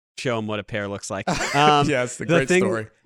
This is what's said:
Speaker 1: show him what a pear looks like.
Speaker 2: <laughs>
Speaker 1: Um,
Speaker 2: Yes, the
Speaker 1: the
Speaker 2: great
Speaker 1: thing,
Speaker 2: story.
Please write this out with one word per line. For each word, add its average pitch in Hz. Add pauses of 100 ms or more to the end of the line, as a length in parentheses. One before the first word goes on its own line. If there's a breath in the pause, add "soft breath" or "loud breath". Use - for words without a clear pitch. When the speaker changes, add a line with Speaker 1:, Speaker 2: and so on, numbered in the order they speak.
(160)
Speaker 1:
show 120
him 107
what 107
a 95
pear 104
looks 101
like. 98
Speaker 2:
<laughs> -
Speaker 1:
Um, 147
Speaker 2:
Yes, 123
the -
Speaker 1:
the 160
Speaker 2:
great 135
Speaker 1:
thing, 180
Speaker 2:
story. 113 (200)